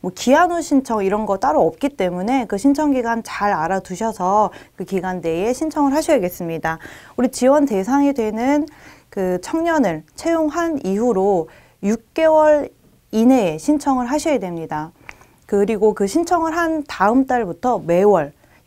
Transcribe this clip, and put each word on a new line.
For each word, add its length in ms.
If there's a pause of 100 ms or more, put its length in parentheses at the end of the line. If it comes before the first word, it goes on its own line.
뭐 120
기한 380
후 120
신청 420
이런 220
거 120
따로 260
없기 260
때문에 560
그 120
신청 320
기간 320
잘 300
알아두셔서 960 (240)
그 100
기간 360
내에 320
신청을 420
하셔야겠습니다. 840 (360)
우리 120
지원 380
대상이 480
되는 520 (460)
그 300
청년을 600 (100)
채용한 720
이후로 640 (320)
육 320
개월 560 (400)
이내에 480
신청을 480
하셔야 320
됩니다. 520 (540)
그리고 480
그 140
신청을 500
한 280
다음 420
달부터 540
매월, 520 (340)